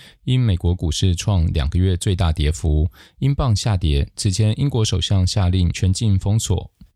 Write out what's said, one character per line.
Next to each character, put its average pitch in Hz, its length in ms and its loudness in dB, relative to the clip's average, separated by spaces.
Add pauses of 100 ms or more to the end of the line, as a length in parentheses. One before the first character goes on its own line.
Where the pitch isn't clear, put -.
(240)
因 127 160 0
美 110 160 2
国 87 180 0
股 87 160 -4
市 90 240 0
创 85 340 0
两 80 200 -2
个 82 100 -2
月 92 160 2
最 92 220 -2
大 87 160 0
跌 73 180 0
幅， 76 400 0 (280)
英 139 160 0
镑 135 200 0
下 101 220 0
跌。 71 400 0
此 - 140 0
前， 107 280 0
英 139 120 0
国 120 120 0
首 104 160 0
相 90 280 2
下 92 240 0
令 90 200 2
全 92 220 0
境 101 260 0
封 101 220 0
锁。 - 300 -4 (260)